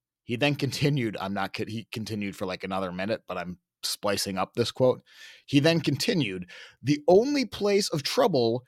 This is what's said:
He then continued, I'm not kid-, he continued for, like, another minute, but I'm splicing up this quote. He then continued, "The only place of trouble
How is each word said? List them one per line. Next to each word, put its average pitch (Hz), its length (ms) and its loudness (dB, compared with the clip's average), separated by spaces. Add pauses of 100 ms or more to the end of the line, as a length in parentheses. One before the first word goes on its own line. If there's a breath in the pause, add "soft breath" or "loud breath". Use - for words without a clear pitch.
(240)
He 117 120 -6
then 143 200 2
continued, 135 640 0
I'm 98 140 -4
not 98 200 -4
kid-, 104 160 -6
he 107 220 -8
continued 104 440 -6
for, 104 100 -6
like, 92 180 -6
another 95 280 -4
minute, 95 360 -4
but 90 100 -8
I'm 87 200 -8 (260)
splicing 101 540 -2
up 92 160 -2
this 117 180 0
quote. 127 320 2 (420 loud breath)
He 143 140 4
then 165 220 4
continued, 127 680 -2 (320 loud breath)
"The 147 260 0
only 254 360 6
place 202 460 0
of 156 140 -2
trouble 127 640 2